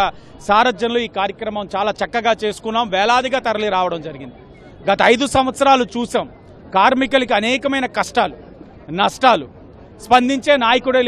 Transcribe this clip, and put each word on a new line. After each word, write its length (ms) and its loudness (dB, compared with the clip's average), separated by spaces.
సారథ్యంలో 600 2
ఈ 100 -12
కార్యక్రమం 560 -6
చాలా 180 -2
చక్కగా 420 -2
చేసుకున్నాం. 420 -4
వేలాదిగా 520 2
తరలి 280 -2
రావడం 320 -2
జరిగింది. 300 -16
గత 120 2
ఐదు 120 0
సంవత్సరాలు 480 2
చూసాం, 320 -4
కార్మికులకి 640 2
అనేకమైన 480 -2
కష్టాలు, 380 -2
నష్టాలు, 480 2
స్పందించే 480 2
నాయకుడే 440 2